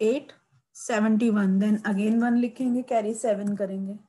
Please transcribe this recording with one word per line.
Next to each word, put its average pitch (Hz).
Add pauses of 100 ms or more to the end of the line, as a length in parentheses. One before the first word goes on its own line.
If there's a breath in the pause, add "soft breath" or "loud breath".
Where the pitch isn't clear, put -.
एट 240 (440)
सेवेंटी 220
one, 196
then 208 (140)
again 214
वन 240
लिखेंगे, 247
carry 226
seven 202
करेंगे। 196 (100)